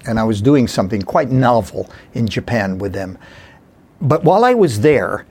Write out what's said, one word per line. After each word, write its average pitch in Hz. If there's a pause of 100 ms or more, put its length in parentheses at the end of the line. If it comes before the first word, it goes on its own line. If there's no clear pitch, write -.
And 113
I 110
was 107
doing 135
something 101
quite 135
novel 120 (240)
in 117
Japan 98
with 98
them. 95 (800)
But 151
while 190
I 254
was 147
there, 104